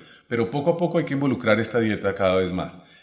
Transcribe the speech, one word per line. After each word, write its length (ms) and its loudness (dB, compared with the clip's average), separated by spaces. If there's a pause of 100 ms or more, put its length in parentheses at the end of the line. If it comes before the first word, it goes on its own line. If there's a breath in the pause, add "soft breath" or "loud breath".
(280 loud breath)
Pero 220 -2
poco 220 0
a 60 2
poco 200 0
hay 80 2
que 80 -4
involucrar 460 2
esta 200 0
dieta 360 0
cada 200 2
vez 180 0
más, 260 -6 (240 loud breath)